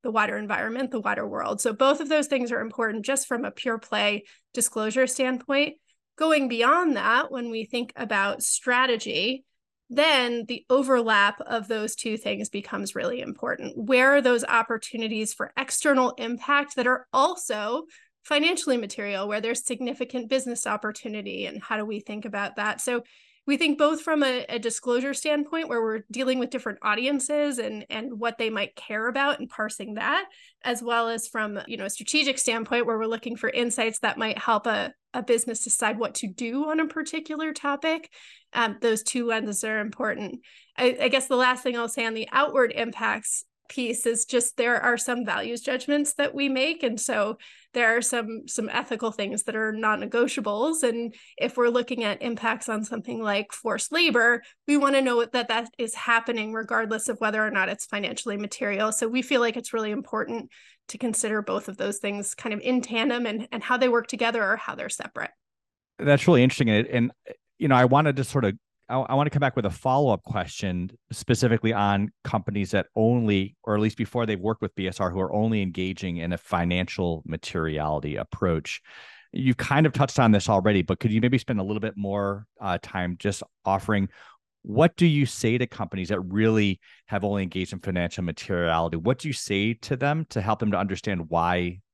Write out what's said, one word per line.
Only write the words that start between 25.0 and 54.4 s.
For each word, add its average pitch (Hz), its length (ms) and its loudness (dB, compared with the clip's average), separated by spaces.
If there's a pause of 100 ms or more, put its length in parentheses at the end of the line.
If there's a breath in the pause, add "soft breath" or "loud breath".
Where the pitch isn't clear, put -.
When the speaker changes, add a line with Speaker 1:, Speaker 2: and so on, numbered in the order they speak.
Speaker 1:
standpoint, 302 560 -2
where 233 100 0
we're 220 300 -2
dealing 254 280 0
with 247 120 -2
different 226 320 -6
audiences 269 760 0
and, 214 300 -6
and 226 320 -8
what 233 160 -2
they 226 140 -2
might 208 260 -4
care 220 320 -4
about 277 320 0
and - 80 -10
parsing 214 460 -8
that, 330 320 -2 (360 loud breath)
as 233 200 -4
well 233 260 0
as 226 180 -4
from, 208 400 -6
you 233 120 -8
know, 196 80 -6
a 202 40 -6
strategic 269 460 0
standpoint, 240 480 0
where 233 140 0
we're 220 80 -2
looking 226 300 -6
for 220 120 -4
insights 233 520 -2
that 208 180 0
might 220 180 -2
help 214 300 0
a, 208 260 -2 (220)
a 247 80 -4
business 226 420 0
decide 214 340 0
what 226 180 -2
to - 100 -4
do 240 420 -4
on 311 100 0
a 320 80 2
particular 311 680 -6
topic. 320 580 -4 (400 loud breath)
Um, 226 300 0
those 220 200 2
two 240 240 -2
lenses 214 380 -2
are 220 140 -2
important. 214 600 -6 (360 soft breath)
I, 254 240 2
I 240 80 2
guess 262 200 0
the 262 80 2
last 254 260 4
thing 247 160 -2
I'll 233 100 -2
say 226 160 -4
on 226 80 -2
the 220 200 -6
outward 269 400 4
impacts 220 720 -4 (240)
piece 247 360 -4
is 233 180 2
just - 320 0
there 240 240 2
are 240 160 2
some 240 300 -2
values 226 340 -4
judgments 285 540 0
that 285 200 -2
we 277 140 0
make. 277 340 0
And 240 160 0
so 214 380 -2 (380 loud breath)
there 233 200 4
are 240 60 2
some, 226 480 -4
some 214 220 -4
ethical 233 420 -2
things 208 300 -4
that - 120 -6
are 220 180 -2
non-negotiables. 214 1080 0
And 233 320 -2 (220 loud breath)
if - 220 -2
we're 240 100 4
looking 247 340 0
at 208 200 -2
impacts 233 480 -4
on 214 120 -4
something 226 400 -8
like 202 300 -2
forced 208 400 -4
labor, 240 500 4 (240 loud breath)